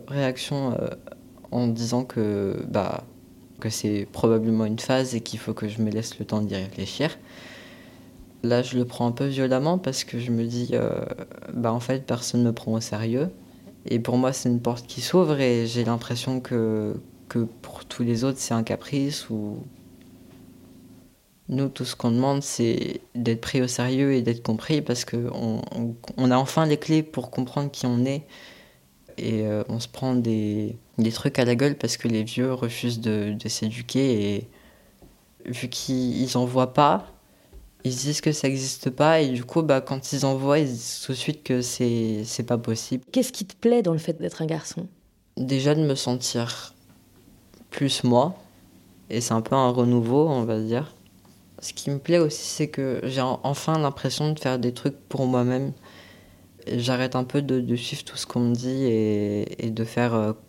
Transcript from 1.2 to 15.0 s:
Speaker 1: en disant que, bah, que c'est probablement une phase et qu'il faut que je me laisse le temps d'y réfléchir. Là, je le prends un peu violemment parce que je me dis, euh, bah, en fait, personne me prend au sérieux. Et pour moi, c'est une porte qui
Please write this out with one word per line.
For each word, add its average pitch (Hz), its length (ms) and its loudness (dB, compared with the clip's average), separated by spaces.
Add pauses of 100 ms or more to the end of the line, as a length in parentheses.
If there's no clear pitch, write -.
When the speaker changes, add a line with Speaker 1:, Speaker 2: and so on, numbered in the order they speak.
Speaker 1:
en 120 160 2
disant 117 380 0
que, 101 640 0
bah, 95 340 -2 (560)
que 110 120 -2
c'est 104 420 -2
probablement 113 520 4
une 110 140 -2
phase 131 380 0
et 113 40 -2
qu'il 113 200 -8
faut 110 140 -6
que 110 120 -4
je 110 160 -4
me 107 80 2
laisse 110 300 -4
le 107 40 -6
temps 107 160 -2
d'y 101 140 -2
réfléchir. 95 640 -4 (1300)
Là, 120 180 4
je 123 140 -6
le 123 80 2
prends 120 220 -2
un 120 60 0
peu 139 140 -2
violemment 135 520 2
parce 135 260 -4
que - 160 -6
je 120 100 -2
me 117 140 2
dis, 120 280 -2
euh, 117 180 2 (640)
bah, 117 200 0
en 120 80 -2
fait, 135 260 -2
personne 120 360 0
me 117 100 4
prend 113 200 -4
au 110 80 0
sérieux. 113 500 -2 (560)
Et 120 120 0
pour 120 180 0
moi, 127 160 4
c'est - 160 -2
une 120 120 2
porte 120 260 -2
qui - 140 -10